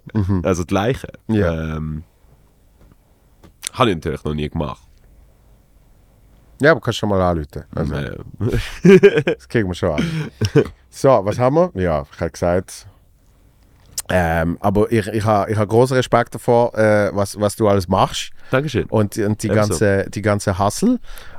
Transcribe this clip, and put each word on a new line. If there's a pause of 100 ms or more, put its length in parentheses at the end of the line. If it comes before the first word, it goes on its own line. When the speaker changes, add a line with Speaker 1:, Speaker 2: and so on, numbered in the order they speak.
(140)
Speaker 1:
Mhm.
Speaker 2:
Also
die
Leiche. (180)
Speaker 1:
Ja.
Speaker 2:
Ähm, (1700)
habe
ich
natürlich
noch
nie
gemacht. (1800)
Speaker 1:
Ja,
aber
kannst
schon
mal
anrufen. (100)
Also.
Speaker 2:
Äh. (120)
Speaker 1:
Das
kriegen
wir
schon
an. (840)
So, (160)
was
haben
wir? (100)
Ja,
ich
habe
gesagt. (1200)
Ähm,
aber
ich,
ich
habe,
ich
habe
grossen
Respekt
davor,
äh,
was,
was
du
alles
machst. (200)
Speaker 2:
Dankeschön.
Speaker 1:
Und,
und
die
Speaker 2:
Ebenso.
Speaker 1:
ganze,
die
ganze
Hustle. (400)